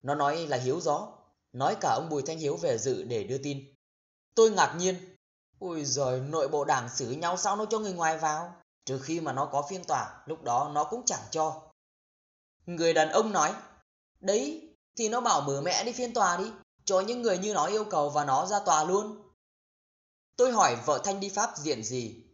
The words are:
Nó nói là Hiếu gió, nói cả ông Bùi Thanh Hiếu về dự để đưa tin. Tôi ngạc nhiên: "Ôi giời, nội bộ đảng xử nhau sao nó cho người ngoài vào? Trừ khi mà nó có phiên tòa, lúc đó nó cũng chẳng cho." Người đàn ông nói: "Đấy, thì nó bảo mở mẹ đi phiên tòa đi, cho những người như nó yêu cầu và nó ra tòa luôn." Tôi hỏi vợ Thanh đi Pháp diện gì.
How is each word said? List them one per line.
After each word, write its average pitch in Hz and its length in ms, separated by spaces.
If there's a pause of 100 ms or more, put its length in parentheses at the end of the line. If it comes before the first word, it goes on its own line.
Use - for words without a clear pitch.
Nó 139 140
nói 151 320
là 147 100
Hiếu 143 240
gió, 160 260 (460)
nói 143 280
cả 160 80
ông 139 200
Bùi 147 120
Thanh 160 180
Hiếu 151 180
về 147 200
dự 110 260
để 113 200
đưa 127 140
tin. 139 360 (600)
Tôi 220 160
ngạc 160 260
nhiên: 180 380 (440)
"Ôi 165 260
giời, 131 340
nội 143 280
bộ 143 180
đảng 127 240
xử 117 220
nhau 170 260
sao 196 180
nó 214 100
cho 220 140
người 208 140
ngoài 165 240
vào? 160 380 (300)
Trừ 131 140
khi 160 200
mà 151 140
nó 135 120
có 143 240
phiên 185 140
tòa, - 420
lúc 156 180
đó 127 300
nó 147 100
cũng 240 220
chẳng - 260
cho." 156 300 (1040)
Người 165 280
đàn 156 160
ông 214 220
nói: 170 220 (680)
"Đấy, 262 540 (220)
thì 220 140
nó 240 120
bảo 190 200
mở 139 200
mẹ 170 220
đi 240 80
phiên 240 220
tòa 185 240
đi, 214 140 (340)
cho 190 140
những 240 220
người 208 160
như 202 160
nó 156 120
yêu 208 200
cầu 156 240
và 147 160
nó 139 200
ra 208 140
tòa 156 240
luôn." 202 380 (1160)
Tôi 254 140
hỏi 165 340
vợ 143 180
Thanh 196 160
đi 196 100
Pháp 208 280
diện 143 260
gì. 117 400 (100)